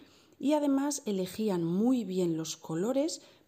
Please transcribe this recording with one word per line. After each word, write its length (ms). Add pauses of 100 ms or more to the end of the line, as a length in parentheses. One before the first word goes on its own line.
(400)
y 140
además 520
elegían 580
muy 400
bien 340
los 200
colores 640 (260)